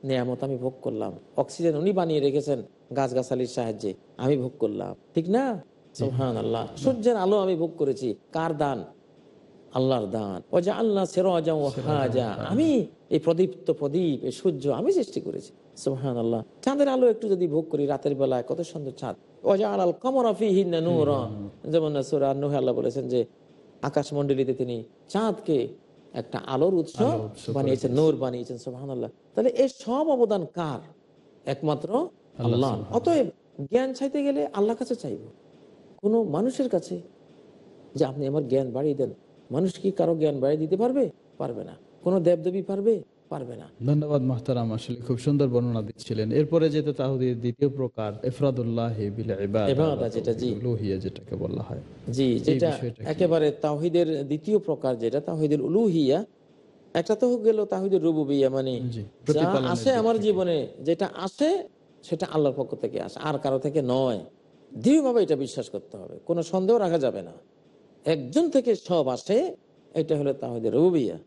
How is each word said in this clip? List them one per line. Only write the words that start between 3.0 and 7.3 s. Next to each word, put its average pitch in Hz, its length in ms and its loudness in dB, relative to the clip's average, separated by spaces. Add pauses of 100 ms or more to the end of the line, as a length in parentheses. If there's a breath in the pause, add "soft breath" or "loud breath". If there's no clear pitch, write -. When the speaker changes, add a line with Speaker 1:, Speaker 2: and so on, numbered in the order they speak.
Speaker 1:
সাহায্যে, 110 460 -4 (240)
আমি 135 200 2
ভোগ 127 220 -4
করলাম, 101 360 -4 (200)
ঠিক 165 140 0
না? 247 240 2
Speaker 2:
জি। - 500 -10
Speaker 1:
সুবহানাল্লাহ। 113 720 -2
Speaker 2:
জি। 135 80 -12
Speaker 1:
সূর্যের 240 320 2
আলো 196 220 2